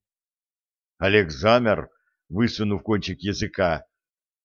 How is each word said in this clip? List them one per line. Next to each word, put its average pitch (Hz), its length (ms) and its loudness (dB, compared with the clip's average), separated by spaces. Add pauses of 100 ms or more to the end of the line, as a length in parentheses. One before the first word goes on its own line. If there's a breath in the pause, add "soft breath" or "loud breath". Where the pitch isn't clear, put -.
(1000)
Олег 98 320 2
замер, 104 580 2 (400)
высунув 104 540 -2
кончик 98 360 -4
языка, 90 640 -4 (600)